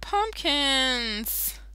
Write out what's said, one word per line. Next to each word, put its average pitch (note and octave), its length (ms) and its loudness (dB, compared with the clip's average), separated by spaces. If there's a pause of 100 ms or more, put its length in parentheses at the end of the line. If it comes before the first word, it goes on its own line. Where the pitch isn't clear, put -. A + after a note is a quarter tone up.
pumpkins? C4+ 1600 0 (140)